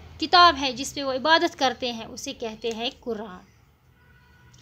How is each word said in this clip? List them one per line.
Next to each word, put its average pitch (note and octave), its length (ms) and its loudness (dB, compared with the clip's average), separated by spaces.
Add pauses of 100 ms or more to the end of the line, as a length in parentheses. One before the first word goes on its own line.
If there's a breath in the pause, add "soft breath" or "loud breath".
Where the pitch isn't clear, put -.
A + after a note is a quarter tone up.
(200)
किताब E4+ 360 8
है C4+ 180 -4
जिस C4+ 200 -10
पे C#4+ 100 -6
वो C4+ 100 -2
इबादत D#4+ 420 2
करते B3+ 360 -2
हैं A3+ 140 -12
उसे B3+ 280 -12
कहते A3+ 380 -8
हैं A#3 280 -8
कुरान। G#3 480 -12 (1160 loud breath)